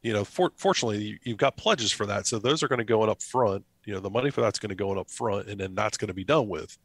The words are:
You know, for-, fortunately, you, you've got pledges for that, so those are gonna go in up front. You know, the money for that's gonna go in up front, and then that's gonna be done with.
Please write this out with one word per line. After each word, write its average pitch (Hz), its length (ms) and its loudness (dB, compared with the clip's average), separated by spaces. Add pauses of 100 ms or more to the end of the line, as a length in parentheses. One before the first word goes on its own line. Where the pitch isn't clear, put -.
You 113 100 -2
know, 104 140 2
for-, - 320 0
fortunately, 113 440 0
you, 107 220 -8
you've 113 140 -6
got 135 180 4
pledges 131 360 0
for 107 160 -2
that, 101 200 -2
so 113 120 0
those 135 240 0
are 143 40 0
gonna 120 160 0
go 110 200 4
in 110 60 4
up 104 120 -2
front. 104 420 2 (220)
You 104 80 -8
know, 95 60 -4
the 98 100 -6
money 127 220 0
for 127 100 0
that's 107 180 2
gonna 101 160 -6
go 98 160 -2
in 98 60 -2
up - 120 -6
front, 104 380 -4
and 101 140 -8
then 95 140 -6
that's 104 220 0
gonna 98 160 -6
be 92 120 -8
done 139 240 2
with. 76 360 -8